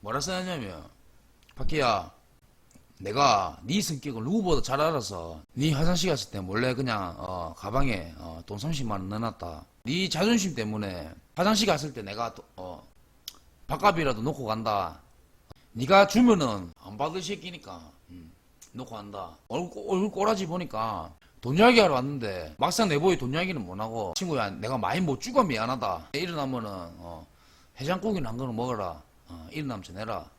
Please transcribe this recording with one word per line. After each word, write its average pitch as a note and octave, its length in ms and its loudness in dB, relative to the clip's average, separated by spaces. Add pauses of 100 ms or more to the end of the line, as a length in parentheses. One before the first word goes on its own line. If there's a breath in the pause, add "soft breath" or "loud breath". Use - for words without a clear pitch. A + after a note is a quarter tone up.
뭐라 A2+ 200 -4
써놨냐면, F3 640 -6 (680)
"박희야, A2+ 560 2 (880)
내가 G2+ 640 2
네 D#3 180 0
성격을 C#3 420 -6
누구보다 F3 380 2
잘 C3+ 180 0
알아서 F#2+ 640 -4 (120)
네 D3 200 2
화장실 E3+ 360 2
갔을 C#3 220 -2
때 G2+ 80 -6
몰래 G#2+ 340 -2
그냥, A2 440 -2
어, F2+ 400 -6
가방에, G2+ 600 0
어, E2 260 -12
돈 G#2 140 -8
삼십만 B2 420 -2
원 F#2+ 80 -6
넣어놨다. G2+ 560 -8 (180)
네 F3 260 0
자존심 F#3+ 460 2
때문에 G#2 560 -4 (240)
화장실 G#3 320 2
갔을 D3+ 260 0
때 A#2+ 100 -10
내가 A2 300 -6
도-, - 100 -18 (140)
어, F2+ 300 -14 (800)
밥값이라도 D3+ 540 4
놓고 C3+ 240 -4
간다. G#2 560 0 (720 soft breath)
네가 F#3+ 340 8
주면은 D#3 640 6 (100)
안 G#3 160 -14
받을 F3+ 260 -4
새끼니까, D#3 680 -12 (200)
음, E2 200 -18 (420)
놓고 A#2+ 220 -10
간다." G2+ 400 -10 (140)
얼굴, E3 380 -6
얼굴 G3 240 2
꼬라지 G3+ 340 0
보니까 A2 680 -4 (280 soft breath)
돈 C3+ 160 0
이야기 A#3 220 10
하러 F3 160 8
왔는데 A2 640 -4
막상 F3+ 300 2
내보이 E3 300 4
돈 B2 160 -2
이야기는 E3+ 300 -2
못하고, G2+ 540 -6
"친구야, C#3 340 -2
내가 A#2+ 260 -4
많이 A2+ 240 0
못 C#3+ 200 0
주고 B3+ 220 2
미안하다. A2+ 680 -2
일어나면은, C3+ 580 -4
어, E2+ 560 -12 (520 soft breath)
해장국이나 F3+ 500 -2
한 A2+ 80 -6
그릇 C3 160 -6
먹어라. A2 500 -4 (240)
어, E2 240 -16
일어나면 B2+ 320 -8
전해라. F#2+ 560 -8